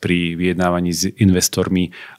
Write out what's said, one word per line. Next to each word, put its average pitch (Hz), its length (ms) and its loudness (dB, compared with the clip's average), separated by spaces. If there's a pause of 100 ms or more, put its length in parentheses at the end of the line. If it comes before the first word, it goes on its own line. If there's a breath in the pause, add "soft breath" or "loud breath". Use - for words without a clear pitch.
pri 87 320 -2
vyjednávaní 87 560 0
s 85 160 -4
investormi 90 880 2 (240 loud breath)